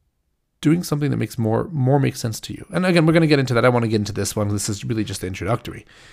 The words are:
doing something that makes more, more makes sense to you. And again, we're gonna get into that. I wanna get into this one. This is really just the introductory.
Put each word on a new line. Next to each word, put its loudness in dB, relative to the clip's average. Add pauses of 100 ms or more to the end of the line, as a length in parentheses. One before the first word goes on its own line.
(600)
doing 2
something -2
that -2
makes -4
more, 0
more 2
makes -2
sense -6
to -12
you. -14
And -2
again, 4
we're 4
gonna 4
get 4
into 0
that. 4
I 6
wanna 2
get 2
into -2
this -4
one. 0
This -2
is -6
really -2
just -8
the -6
introductory. -6 (280)